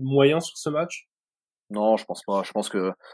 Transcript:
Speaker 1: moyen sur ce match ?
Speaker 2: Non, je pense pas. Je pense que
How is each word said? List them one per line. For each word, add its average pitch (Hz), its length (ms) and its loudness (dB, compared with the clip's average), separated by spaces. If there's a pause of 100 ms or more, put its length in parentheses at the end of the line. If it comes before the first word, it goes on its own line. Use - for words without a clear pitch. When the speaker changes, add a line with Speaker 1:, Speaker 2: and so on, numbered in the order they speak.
Speaker 1:
moyen 139 380 4
sur - 180 -8
ce - 140 -6
match ? 160 380 -6 (600)
Speaker 2:
Non, 107 260 2
je - 80 -4
pense - 200 -10
pas. 98 200 -2
Je - 80 -12
pense 104 160 -4
que 92 240 -2 (220)